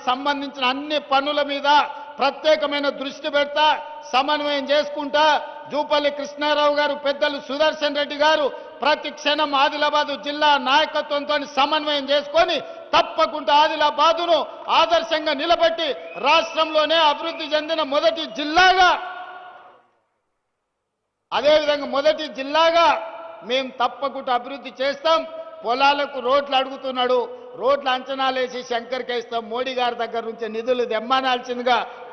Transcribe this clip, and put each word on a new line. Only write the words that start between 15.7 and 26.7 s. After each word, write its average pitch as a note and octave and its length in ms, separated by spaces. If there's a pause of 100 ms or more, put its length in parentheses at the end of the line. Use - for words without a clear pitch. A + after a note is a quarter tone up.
రాష్ట్రంలోనే D#4 720 (120)
అభివృద్ధి D#4 440
చెందిన D#4 280 (120)
మొదటి D#4+ 300 (140)
జిల్లాగా, F4+ 520 (2500)
అదేవిధంగా C#4+ 640
మొదటి D4+ 300 (120)
జిల్లాగా D#4+ 500 (640)
మేం C4 180 (140)
తప్పకుండా C4+ 560
అభివృద్ధి B3+ 420
చేస్తాం. C#4+ 400 (440)
పొలాలకు C#4 600
రోడ్లు C#4 340
అడుగుతున్నాడు, B3+ 600 (400)